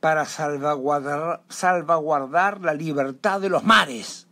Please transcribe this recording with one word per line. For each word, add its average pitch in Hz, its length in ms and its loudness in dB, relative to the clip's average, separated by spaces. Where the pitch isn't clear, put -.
para 156 240 2
salvaguardar, 147 1200 -2
salvaguardar 165 1120 0
la 165 140 0
libertad 147 680 -2
de 190 80 -2
los 170 160 0
mares. 160 680 2